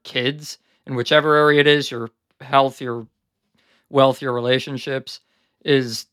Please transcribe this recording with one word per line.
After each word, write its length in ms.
kids 560
in 80
whichever 420
area 240
it 60
is, 240
your 200
health, 400
your 260
wealth, 320
your 100
relationships, 880
is 480